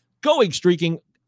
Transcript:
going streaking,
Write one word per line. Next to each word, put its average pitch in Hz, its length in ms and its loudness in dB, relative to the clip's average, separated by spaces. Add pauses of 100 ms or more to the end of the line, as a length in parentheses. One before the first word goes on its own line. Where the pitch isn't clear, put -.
(220)
going 285 300 2
streaking, 165 480 -2 (280)